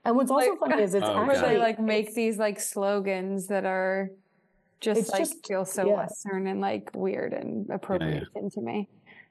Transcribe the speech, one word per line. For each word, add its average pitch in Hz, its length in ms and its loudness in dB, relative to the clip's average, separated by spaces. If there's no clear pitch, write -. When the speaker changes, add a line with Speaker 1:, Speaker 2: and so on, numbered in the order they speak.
Speaker 1:
And 233 100 4
what's 262 140 4
also 262 220 4
Speaker 2:
Like, 339 80 -2
Speaker 1:
funny 254 240 2
is 185 100 0
it's 202 140 2
Speaker 3:
Oh, 208 80 2
Speaker 2:
where 214 100 2
Speaker 3:
got 277 100 4
Speaker 1:
actually 262 160 4
Speaker 2:
they, 220 40 4
Speaker 3:
it. - 40 4
Speaker 2:
like, 226 200 2
make 214 280 2
Speaker 1:
it's 220 80 -8
Speaker 2:
these, 226 220 0
like, 208 220 0
slogans 196 880 -2
that 196 180 0
are 190 440 0
just, 214 180 2
Speaker 1:
It's - 120 0
Speaker 2:
like, 196 100 0
Speaker 1:
just, - 260 -6
Speaker 2:
feel 190 180 -2
so 190 220 0
Speaker 1:
yeah. 208 80 4
Speaker 2:
Western 190 520 -4
and, 196 140 -2
like, 202 320 -2
weird - 400 -2
and 214 340 -6
Speaker 3:
Yeah, - 20 -8
yeah. 202 60 -4
Speaker 2:
appropriation 180 760 -4
to 208 100 -8
me. 202 260 -4